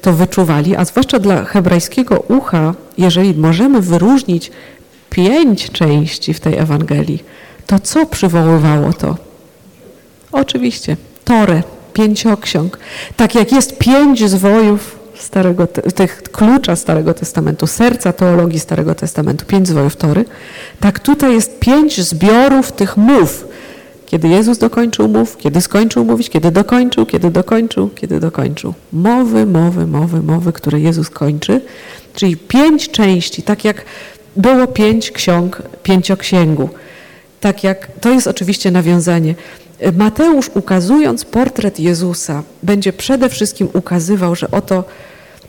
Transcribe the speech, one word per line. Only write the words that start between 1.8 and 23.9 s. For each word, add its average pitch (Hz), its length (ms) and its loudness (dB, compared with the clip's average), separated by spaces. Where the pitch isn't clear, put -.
ucha, 170 540 -2
jeżeli 180 360 2
możemy 165 480 2
wyróżnić 175 720 0
pięć 226 640 0
części 156 640 0
w 160 60 -8
tej - 180 -2
Ewangelii, 151 680 -2
to 196 120 2
co 311 260 0
przywoływało 165 880 2
to? 160 240 -4
Oczywiście 247 640 -4
Torę, 196 380 2
pięcioksiąg. 208 840 -2
Tak 233 180 2
jak 226 160 2
jest 269 260 2
pięć 262 520 4
zwojów 202 720 2
Starego 180 520 0
Te-, - 240 -4
tych - 320 -2
klucza 226 520 2
Starego 160 380 0
Testamentu, 160 540 -4
serca 233 460 0
teologii 175 460 2
Starego 160 360 -2
Testamentu, 156 500 -4
pięć 190 220 2
zwojów 147 280 0
Tory, 165 300 0
tak 202 200 0
tutaj 285 340 2
jest 226 260 0
pięć 294 420 2
zbiorów 226 720 2
tych - 260 -2
mów. 214 500 4